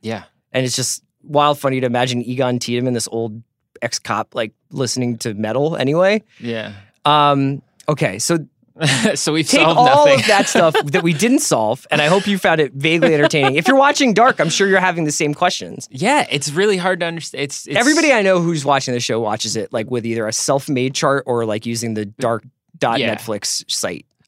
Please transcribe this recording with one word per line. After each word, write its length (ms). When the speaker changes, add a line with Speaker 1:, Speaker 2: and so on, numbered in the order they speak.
Speaker 1:
Yeah. 240
Speaker 2:
And 120
it's 120
just 260
wild 360
funny 220
to 60
imagine 360
Egon 360
Tiedemann, 360
this 180
old 300
ex-cop, 520
like, 180
listening 480
to 160
metal 420
anyway. 460
Speaker 1:
Yeah. 340
Speaker 2:
Um, 580
okay, 300
so 200
Speaker 1:
<laughs> 380
So 180
we've 160
Speaker 2:
take 120
Speaker 1:
solved 180
Speaker 2:
all 280
Speaker 1:
nothing. 140
Speaker 2:
of 60
that 220
stuff 320
Speaker 1:
<laughs> 60
Speaker 2:
that 160
we 100
didn't 280
solve, 500
and 100
I 60
hope 200
you 120
found 220
it 120
vaguely 420
entertaining. 420
If 120
you're 80
watching 380
Dark, 260
I'm 80
sure 200
you're 120
having 240
the 80
same 220
questions. 560
Speaker 1:
Yeah, 400
it's 200
really 280
hard 220
to 60
understand. 380
It's, 220
it's 100
Speaker 2:
Everybody 360
I 100
know 180
who's 240
watching 300
the 60
show 200
watches 360
it, 160
like, 180
with 160
either 200
a 60
self-made 640
chart 320
or, 180
like, 220
using 280
the 120
dark 380
dot 220
Netflix 600
Speaker 1:
Yeah. 80
Speaker 2:
site. 380